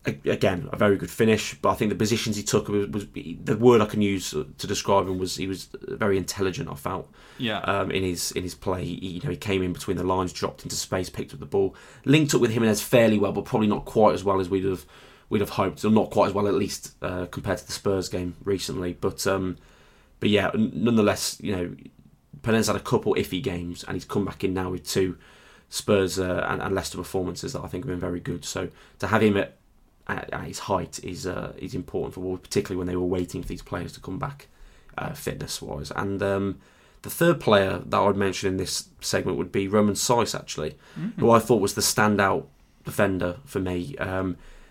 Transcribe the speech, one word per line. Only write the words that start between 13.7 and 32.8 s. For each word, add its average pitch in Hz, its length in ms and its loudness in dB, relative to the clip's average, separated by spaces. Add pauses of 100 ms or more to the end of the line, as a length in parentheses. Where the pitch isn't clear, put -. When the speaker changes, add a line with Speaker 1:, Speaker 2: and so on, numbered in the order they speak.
Speaker 1:
quite 107 280 6
as 95 100 -4
well 95 160 2
as 90 100 -2
we'd 95 160 0
have, 92 200 -2 (440)
we'd 110 120 2
have - 80 -2
hoped, 95 340 -2
or 107 80 4
not 107 180 6
quite 98 180 4
as 95 60 -2
well 104 140 2
at 98 60 2
least, - 480 -2
uh, 90 240 -4
compared - 320 -4
to - 80 -16
the - 80 -12
Spurs 98 340 0
game 90 380 -6
recently. 90 480 -2
But, - 340 -4
um, 95 300 0 (640)
but 107 80 2
yeah, 98 240 4
n-, 110 200 2
nonetheless, 104 680 2
you 101 120 -4
know, 90 220 -4 (680)
Podence 110 240 2
had 101 100 0
a - 20 -8
couple 110 360 0
iffy 92 280 -2
games, 87 400 -6
and 95 120 -6
he's 92 100 -8
come 104 180 -2
back 95 220 -4
in 92 80 -2
now 92 160 -4
with 90 180 -8
two 92 300 0 (500)
Spurs, 95 500 0
uh, 90 300 -2
and, 92 140 -2
and 92 120 -2
Leicester 92 240 -4
performances 87 540 -4
that 80 100 -8
I 90 60 -10
think 90 160 -8
have 90 60 -6
been 90 100 -4
very 87 220 -4
good. - 240 -8
So 92 240 -6 (300)
to - 80 -4
have 214 140 2
him 208 140 8
at, - 220 -2 (500)
at, - 240 -6
at - 140 -6
his 82 140 -10
height - 440 -2
is, 90 240 -8
uh, - 300 -6
is - 180 -8
important 90 380 -6
for 92 80 -10
Wolves, 92 200 -6
particularly 98 360 -2
when 90 100 -4